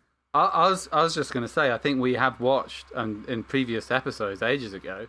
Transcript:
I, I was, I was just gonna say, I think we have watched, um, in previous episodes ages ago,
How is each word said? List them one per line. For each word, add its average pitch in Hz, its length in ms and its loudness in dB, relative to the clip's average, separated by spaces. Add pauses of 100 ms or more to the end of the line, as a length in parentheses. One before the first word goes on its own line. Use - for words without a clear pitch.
(340)
I, 156 100 6
I 175 240 4
was, 185 240 0
I 156 100 4
was 160 120 0
just 147 180 -2
gonna 120 160 -2
say, 143 240 2
I 113 60 0
think 139 220 0
we 123 140 2
have 120 240 2
watched, 123 560 0
um, 110 320 -4
in 113 180 -4
previous 117 460 -2
episodes 110 520 -2
ages 117 320 0
ago, 95 340 -10